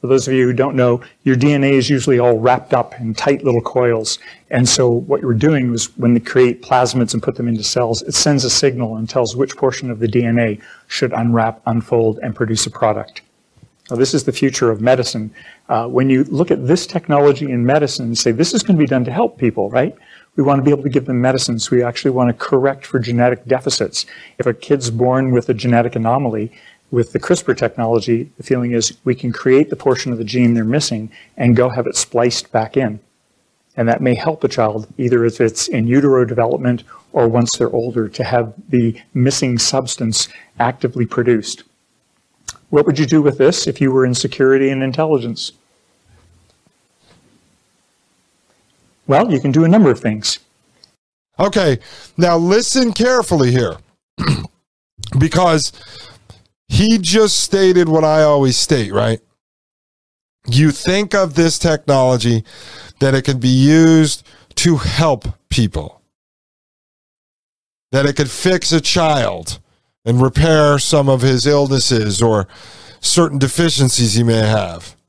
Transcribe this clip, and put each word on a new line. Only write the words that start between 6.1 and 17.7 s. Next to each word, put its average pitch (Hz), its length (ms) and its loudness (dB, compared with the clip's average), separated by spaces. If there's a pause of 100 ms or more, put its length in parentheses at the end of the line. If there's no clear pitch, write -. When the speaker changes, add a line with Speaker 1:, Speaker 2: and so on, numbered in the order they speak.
Speaker 1:
they 117 60 2
create 123 420 2
plasmids 123 520 0
and 113 100 -4
put - 120 -4
them 120 120 -6
into 113 160 -4
cells, 117 400 -2
it 151 100 -10
sends 143 300 0
a 127 60 -2
signal 120 480 -2
and 110 120 -8
tells 117 260 -2
which 131 200 -4
portion 131 340 -4
of 110 100 -8
the 117 80 -2
D 120 160 0
N 117 140 0
A 110 220 -2 (280)
should - 260 -4
unwrap, 113 520 0
unfold, 113 560 0
and 110 140 -8
produce 113 320 -4
a 107 40 -12
product. 107 500 -4 (680)
Now, 120 80 -6
this 131 160 0
is 151 100 0
the 135 80 -4
future 131 380 -2
of 107 120 -2
medicine. 117 500 -2 (380)
Uh, 117 180 -4
when 127 220 0
you 131 160 2
look 160 260 -2
at 127 160 -2
this 175 180 0
technology 143 640 0
in 120 140 -2
medicine 135 400 0